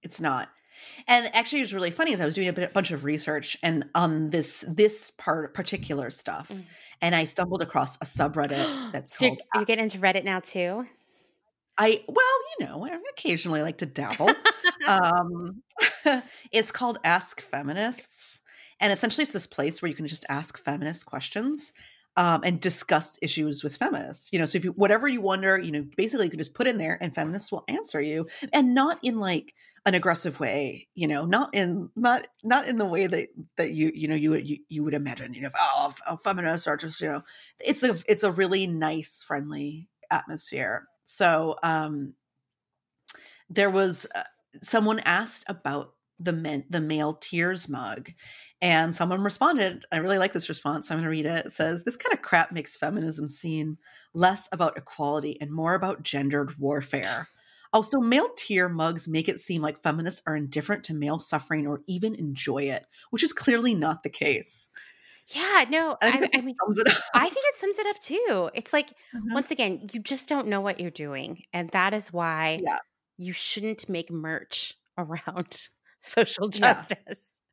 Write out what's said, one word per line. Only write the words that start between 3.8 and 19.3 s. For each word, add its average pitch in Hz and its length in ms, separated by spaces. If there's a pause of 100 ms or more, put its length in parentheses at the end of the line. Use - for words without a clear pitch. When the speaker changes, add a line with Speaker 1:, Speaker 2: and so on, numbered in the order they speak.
Speaker 1:
on 160 380
this, 160 360
this 208 440
part, 156 420
particular 151 560
stuff, 113 400
Speaker 2:
Mm. 190 160 (360)
Speaker 1:
and 170 140
I 160 100
stumbled 180 360
across 135 360
a - 80
subreddit 151 880
Speaker 2:
<gasps> - 0
Speaker 1:
that's 135 260
Speaker 2:
So 254 80
you're, 247 100
Speaker 1:
called - 200
Speaker 2:
you're 214 100
getting 226 180
into 202 160
Reddit 190 240
now 185 160
too? 185 480 (920)
Speaker 1:
I, 220 300
well, 508 320 (200)
you 311 60
know, 143 200
I 330 140 (120)
occasionally 170 520
like 160 160
to 185 60
dabble. 143 540
Speaker 2:
<laughs> - 40 (440)
Speaker 1:
Um, 175 760 (420)
<laughs> 262 200 (280)
it's 220 200
called 240 320
Ask 170 360
Feminists, 180 1000 (400)
and 202 120
essentially 202 300
it's 294 100